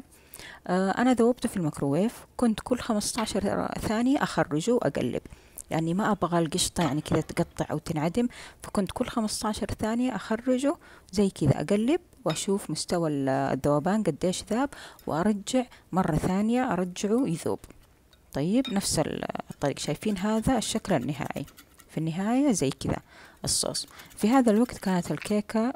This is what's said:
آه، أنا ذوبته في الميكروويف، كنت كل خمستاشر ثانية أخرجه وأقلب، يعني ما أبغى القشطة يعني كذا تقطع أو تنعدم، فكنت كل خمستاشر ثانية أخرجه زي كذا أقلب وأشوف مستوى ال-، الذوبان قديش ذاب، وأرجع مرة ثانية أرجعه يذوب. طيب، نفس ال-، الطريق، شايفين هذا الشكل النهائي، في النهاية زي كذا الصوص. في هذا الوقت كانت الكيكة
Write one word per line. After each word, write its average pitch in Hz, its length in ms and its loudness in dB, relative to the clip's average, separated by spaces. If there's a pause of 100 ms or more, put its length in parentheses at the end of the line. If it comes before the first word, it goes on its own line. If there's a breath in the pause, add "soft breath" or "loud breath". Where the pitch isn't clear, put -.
(680 loud breath)
آه، 190 240 2
أنا 254 220 4
ذوبته 233 360 2
في - 80 -4
الميكروويف، 156 680 0 (120)
كنت 226 260 2
كل 247 160 0
خمستاشر 208 1000 -2
ثانية 240 440 2
أخرجه 160 480 0
وأقلب، 139 500 0 (500 loud breath)
يعني 165 220 0
ما 202 180 2
أبغى 175 280 2
القشطة 170 440 0
يعني 147 180 0
كذا 160 200 0
تقطع - 500 -2
أو 147 60 -2
تنعدم، 165 500 0 (360 loud breath)
فكنت - 280 -2
كل - 140 -2
خمستاشر 214 640 -4 (120)
ثانية 233 360 0
أخرجه 254 600 0 (360 loud breath)
زي 196 180 4
كذا - 320 2
أقلب 220 380 2 (260)
وأشوف 196 440 -2
مستوى 165 400 -2
ال-، 139 200 0
الذوبان 147 720 2
قديش 175 460 0
ذاب، 254 200 0 (380 loud breath)
وأرجع 208 580 0 (260 loud breath)
مرة 170 240 2
ثانية 214 580 2
أرجعه 190 540 0
يذوب. 147 320 -2 (760)
طيب، 196 400 0
نفس - 260 0
ال-، - 260 -2 (260)
الطريق، - 280 -2
شايفين 190 380 -2
هذا 220 400 0
الشكل - 360 -2
النهائي، 143 520 -2 (440)
في - 80 -6
النهاية 202 540 0
زي 147 180 2
كذا - 280 -4 (460 loud breath)
الصوص. - 440 -2 (300 loud breath)
في 208 120 2
هذا 247 220 6
الوقت 226 260 2
كانت 180 340 0
الكيكة 214 640 -2